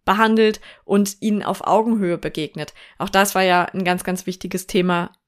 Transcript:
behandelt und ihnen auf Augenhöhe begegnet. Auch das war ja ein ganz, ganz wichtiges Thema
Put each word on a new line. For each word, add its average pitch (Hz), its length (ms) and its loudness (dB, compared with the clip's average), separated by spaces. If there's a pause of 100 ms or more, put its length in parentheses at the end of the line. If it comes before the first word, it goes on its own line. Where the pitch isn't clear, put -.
behandelt 220 540 2 (240)
und 202 340 0
ihnen 208 220 -2
auf - 240 -6
Augenhöhe 202 500 2
begegnet. 156 560 -8 (240)
Auch 190 140 -6
das 196 240 2
war 190 80 2
ja 180 240 4
ein 185 180 -6
ganz, 180 200 -2
ganz 185 200 -4
wichtiges 185 420 -8
Thema 180 460 0 (160)